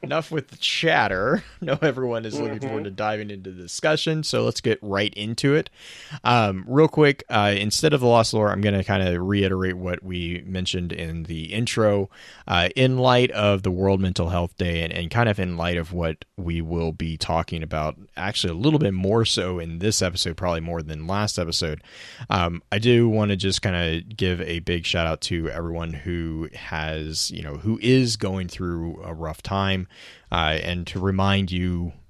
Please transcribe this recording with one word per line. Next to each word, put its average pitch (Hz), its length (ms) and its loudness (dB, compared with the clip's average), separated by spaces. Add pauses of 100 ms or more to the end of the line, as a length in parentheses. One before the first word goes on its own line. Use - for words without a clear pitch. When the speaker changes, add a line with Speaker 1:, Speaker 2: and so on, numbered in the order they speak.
Speaker 1:
enough 151 280 -2
with 156 160 -4
the - 100 -20
chatter. 131 920 2
<laughs> - 100 -20
No, 139 220 -2
everyone 123 420 0
is 110 160 -6
looking - 200 -4
Speaker 2:
Mm-hmm. 135 80 -6
Speaker 1:
forward 110 160 -4
to 101 80 -8
diving 107 400 -4
into 95 200 -12
the 90 120 -14
discussion, 156 600 0
so 117 220 0
let's 117 160 -2
get 110 220 2
right 101 320 0
into 117 400 0
it. - 160 -2 (520)
Um, 101 440 4
real 143 200 6
quick, 147 420 4
uh, 104 280 4
instead 107 360 2
of 143 60 2
the 123 60 2
Lost 117 260 6
Lore, 107 200 2
I'm 95 100 0
gonna 101 220 4
kinda 92 360 2
reiterate 92 560 2
what 90 280 -6
we 87 420 -6
mentioned 90 480 -4
in 82 300 -6
the 80 280 -8
intro. 104 600 2 (360)
Uh, 90 280 4
in 131 240 4
light 127 320 6
of 101 320 2
the 98 80 2
World 95 280 4
Mental 90 300 0
Health 85 260 -2
Day 85 280 0
and, 82 100 -4
and 85 160 -4
kind 117 180 2
of 101 120 0
in 90 180 -2
light 87 200 0
of 85 160 -4
what 82 320 -2 (120)
we 85 240 -4
will 82 300 -2
be 82 260 -6
talking 82 460 -2
about, 78 340 -4 (180)
actually 92 380 -4
a 82 40 -6
little 143 220 2
bit 101 140 0
more 98 320 2
so 92 320 -2
in 82 220 -8
this 104 240 0
episode, 90 340 -4
probably 85 240 -2
more 82 220 -6
than 78 240 -8
last 101 320 -2
episode, 82 420 -2 (480)
um, 85 320 0 (100)
I 104 60 0
do 117 320 6
wanna 107 260 2
just 95 280 -2
kinda 85 380 0
give 92 400 -2
a 85 180 -4
big 87 260 -2
shout 85 220 0
out 80 140 -2
to 82 280 -2
everyone 82 420 -6
who 80 640 -4
has, 78 760 -6
you 82 100 -10
know, 73 140 -8
who 95 260 -2
is 123 340 4
going 95 320 -2
through 85 560 -6
a 90 100 -10
rough 80 280 -8
time. 95 460 0 (420)
Uh, 80 320 0
and 87 240 -4
to - 140 -8
remind 98 520 2
you 90 420 -2 (160)